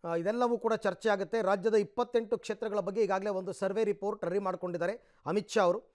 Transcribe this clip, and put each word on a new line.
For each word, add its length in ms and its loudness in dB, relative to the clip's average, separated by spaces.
ಆ, 100 -2
ಇದೆಲ್ಲವೂ 440 0
ಕೂಡ 160 0
ಚರ್ಚೆ 340 -2
ಆಗುತ್ತೆ. 340 0
ರಾಜ್ಯದ 320 2
ಇಪ್ಪತ್ತೆಂಟು 640 0
ಕ್ಷೇತ್ರಗಳ 420 -4
ಬಗ್ಗೆ 240 0
ಈಗಾಗಲೇ 260 0
ಒಂದು 220 -4
ಸರ್ವೆ 320 0
ರಿಪೋರ್ಟ್ 400 -2
ರೆಡಿ 140 0
ಮಾಡ್ಕೊಂಡಿದ್ದಾರೆ 800 -4
ಅಮಿತ್ 240 -2
ಶಾ 120 4
ಅವರು. 200 4